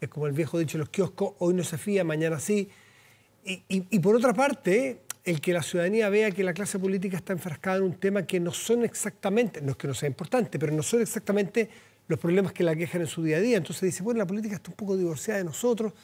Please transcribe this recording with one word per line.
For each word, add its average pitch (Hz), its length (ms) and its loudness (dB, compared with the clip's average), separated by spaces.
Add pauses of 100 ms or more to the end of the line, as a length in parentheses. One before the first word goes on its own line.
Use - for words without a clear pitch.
es 147 80 -6
como 147 200 -4
el 143 40 -2
viejo 160 280 0
dicho 160 180 -2
de 151 60 -2
los - 60 -8
kioscos, 190 500 -2
hoy 175 140 4
no 180 100 0
se 156 120 -6
fía, 196 280 0
mañana 160 340 0
sí. 202 300 0 (760)
Y, 185 240 -8
y, 190 220 0
y 220 80 2
por 190 160 6
otra 247 180 6
parte, 254 680 2 (240)
el 165 160 0
que 175 120 0
la 170 120 -2
ciudadanía 196 440 2
vea 208 220 4
que 185 140 -2
la 180 80 0
clase 196 260 -4
política 190 380 -2
está 170 160 -6
enfrascada 185 460 -2
en 196 40 2
un 185 120 0
tema 202 280 0
que 180 160 -2
no 170 140 -2
son 233 320 0
exactamente, 202 760 0
no 135 120 -2
es - 40 -6
que - 120 -6
no 135 60 -4
sea 147 140 -2
importante, 170 480 -2
pero 151 160 0
no 156 120 0
son 233 180 2
exactamente 208 680 0 (380)
los 160 140 0
problemas 175 320 2
que - 100 -2
la 160 140 4
quejan 170 240 -2
en 165 80 -2
su 165 160 -4
día 156 140 2
a - 20 2
día. 233 160 4
Entonces 170 260 -4
dice, 185 220 -2
bueno, 233 140 0
la 202 80 0
política 208 280 -6
está 175 160 -12
un - 60 -18
poco 196 200 -2
divorciada 185 420 -2
de 190 60 -2
nosotros. 220 480 -2 (120)